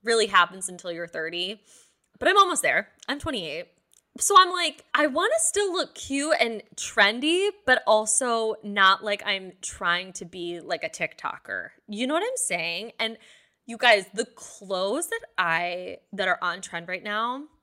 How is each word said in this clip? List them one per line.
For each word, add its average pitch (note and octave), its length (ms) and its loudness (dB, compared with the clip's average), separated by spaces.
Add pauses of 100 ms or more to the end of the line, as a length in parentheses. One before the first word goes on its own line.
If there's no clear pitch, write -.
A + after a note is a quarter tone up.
really A3 240 2
happens F#3 400 4
until F3+ 240 -12
you're E3+ 160 -8
thirty, F3 540 -8 (580)
but C4 80 2
I'm F#4+ 100 6
almost F#4 240 4
there. D#3 280 0 (180)
I'm C#4 100 -4
twenty-eight. F3 500 -6 (520)
So - 180 2
I'm F#4 140 8
like, E4+ 320 -2 (100)
I D4 140 4
wanna F#4+ 320 0
still G4+ 320 0
look E4+ 240 -4
cute C#4+ 420 -2
and A#3 240 -2 (140)
trendy, C#4+ 720 2 (160)
but B3+ 220 4
also A3 760 2
not G3+ 440 4
like G3+ 200 -2
I'm F#3+ 360 -4
trying F3+ 520 -2
to F#3 120 -10
be, E3+ 340 -8
like, D#3+ 240 -6
a D#3+ 60 -6
TikToker. - 800 -8 (180)
You G#3+ 200 -4
know D4 80 -2
what F#4 80 0
I'm B4+ 120 -4
saying? F3 640 -4
And A3+ 180 -4 (480)
you A#3 120 -12
guys, G#3+ 360 6
the G3 120 -4
clothes G3 840 -6
that A#4 140 -6 (160)
I, F3 600 -2 (120)
that F#3+ 160 -2
are F3+ 140 2
on F3+ 180 -4
trend E3+ 300 -12
right F3+ 120 -6
now A#3 440 -4 (180)